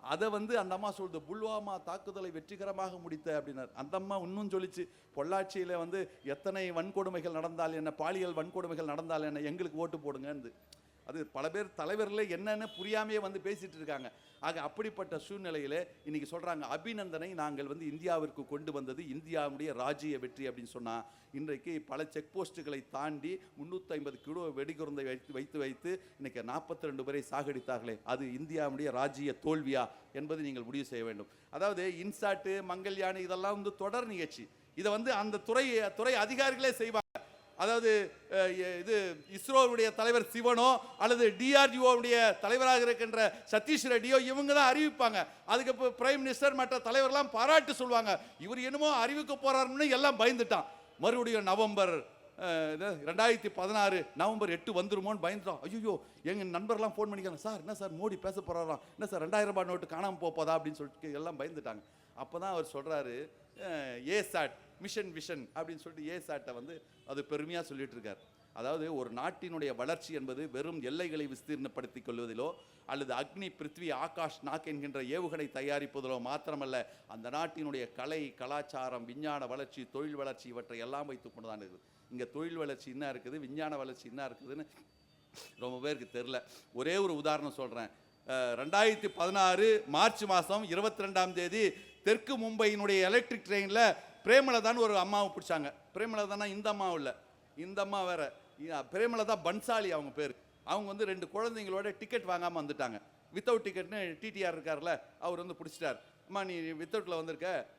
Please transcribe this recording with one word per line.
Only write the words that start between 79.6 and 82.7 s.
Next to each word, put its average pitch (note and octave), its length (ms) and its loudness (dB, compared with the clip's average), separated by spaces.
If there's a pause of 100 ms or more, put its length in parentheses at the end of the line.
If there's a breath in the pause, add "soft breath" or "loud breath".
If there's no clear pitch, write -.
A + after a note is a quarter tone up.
தொழில் D3 240 -6
வளர்ச்சி C3+ 340 -6
இவற்றை A#2+ 300 -10
எல்லாம் C3+ 260 -6
வைத்துக் B2 280 -14
கொண்டுதான் A2 280 -12
இருக்குது. F#2 180 -16 (320 soft breath)
இங்க B2 120 -6
தொழில் D#3+ 320 -8
வளர்ச்சி C#3 360 -8